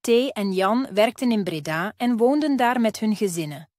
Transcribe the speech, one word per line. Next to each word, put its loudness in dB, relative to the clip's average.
T -6
en -4
Jan 0
werkten 2
in 0
Breda -4
en 0
woonden 2
daar 2
met 0
hun 0
gezinnen. -6